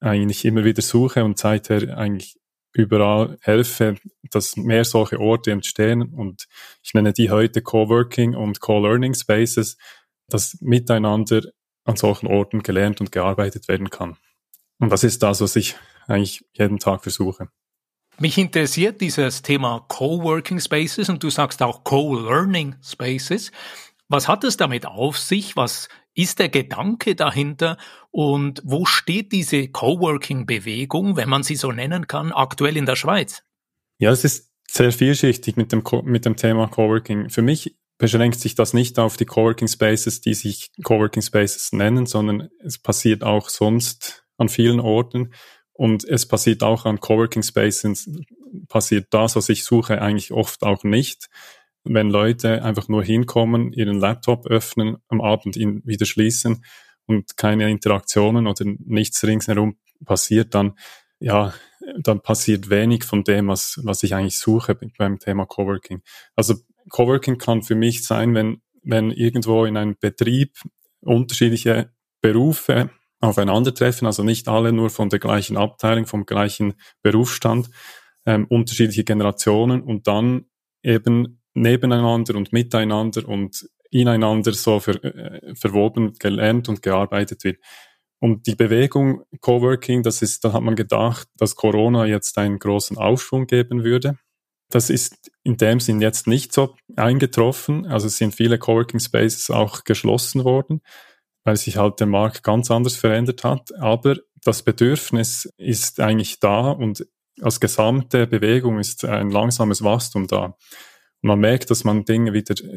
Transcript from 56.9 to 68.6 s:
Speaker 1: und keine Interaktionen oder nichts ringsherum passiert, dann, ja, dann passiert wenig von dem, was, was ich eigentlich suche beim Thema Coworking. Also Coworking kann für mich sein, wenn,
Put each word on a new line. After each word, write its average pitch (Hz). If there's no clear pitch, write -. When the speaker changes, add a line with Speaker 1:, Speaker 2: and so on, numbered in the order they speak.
Speaker 1:
und 107
keine 107
Interaktionen 107
oder 101
nichts 107
ringsherum 107
passiert, 107
dann, 101
ja, 104
dann 107
passiert 104
wenig 110
von 101
dem, 101
was, -
was 101
ich 95
eigentlich 95
suche 110
beim 98
Thema 98
Coworking. 98
Also 107
Coworking 127
kann 113
für 113
mich 117
sein, 113
wenn, 110